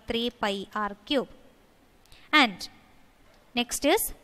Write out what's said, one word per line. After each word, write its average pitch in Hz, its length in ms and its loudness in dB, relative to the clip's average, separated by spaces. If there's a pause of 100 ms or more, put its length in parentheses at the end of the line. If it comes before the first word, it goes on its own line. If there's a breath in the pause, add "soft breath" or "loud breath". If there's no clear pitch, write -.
three 233 220 -4
pi 202 460 -6
R 202 280 -6
cube. 262 240 -2 (1040 loud breath)
And 220 380 4 (840)
next - 280 -4
is 349 300 2 (100)